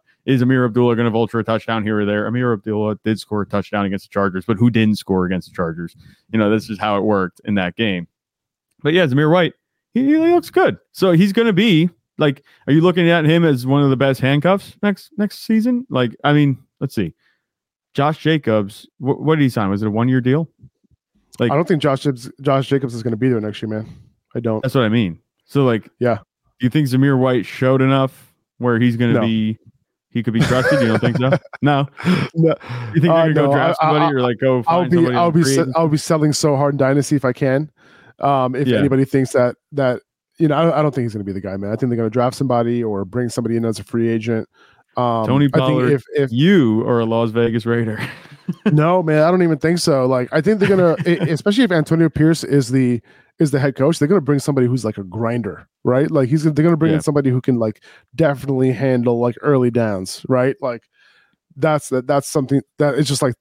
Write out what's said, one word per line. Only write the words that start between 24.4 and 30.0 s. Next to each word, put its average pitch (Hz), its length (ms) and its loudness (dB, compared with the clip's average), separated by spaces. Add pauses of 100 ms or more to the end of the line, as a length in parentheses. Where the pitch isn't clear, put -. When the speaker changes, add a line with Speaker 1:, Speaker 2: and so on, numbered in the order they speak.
Speaker 1:
That's 127 100 -4
what 131 100 2
I 107 60 2
mean. 104 300 0 (260)
So, 143 180 0
like, 113 260 0 (100)
Speaker 2:
Yeah. 117 180 0 (420)
Speaker 1:
do 123 60 0
you 123 40 2
think 151 180 0
Zamir 135 320 2
White 127 260 0
showed 131 360 0
enough 135 520 -2 (240)
where 120 220 0
he's 120 180 2
gonna 117 160 0
Speaker 2:
No. 117 80 0
Speaker 1:
be, 110 380 -2 (500)